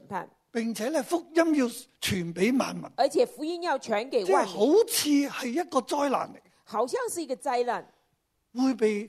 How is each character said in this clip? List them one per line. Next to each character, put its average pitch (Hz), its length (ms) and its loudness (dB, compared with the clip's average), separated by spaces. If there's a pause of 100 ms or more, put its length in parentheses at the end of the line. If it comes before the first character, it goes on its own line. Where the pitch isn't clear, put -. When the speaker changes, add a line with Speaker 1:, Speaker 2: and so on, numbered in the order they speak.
Speaker 1:
判。 190 220 -8 (220)
Speaker 2:
並 226 220 -2
且 220 160 -4
呢， 311 140 0
福 339 160 -2 (160)
音 330 200 4
要 262 100 4 (360)
傳 175 320 -2
俾 208 240 2
萬 180 180 -2
民。 165 100 -12 (100)
Speaker 1:
而 269 120 4
且 277 180 2
福 - 200 -8
音 339 180 -6
要 302 160 0
傳 226 300 -4
給 220 160 0
萬 - 0 -
民。 - 0 -
Speaker 2:
即 254 80 2
係 240 120 4
好 190 200 0 (220)
似 - 220 -2 (360)
係 - 40 -4
一 311 200 -4
個 269 100 0
災 285 300 -2
難 180 240 -2
嚟。 - 40 -20 (260)
Speaker 1:
好 226 240 -2
像 494 120 -2 (100)
是 349 120 -6
一 285 60 -8
個 262 80 -6
災 247 300 -2
難。 202 220 -4 (680)
Speaker 2:
會 262 180 2
被 214 360 0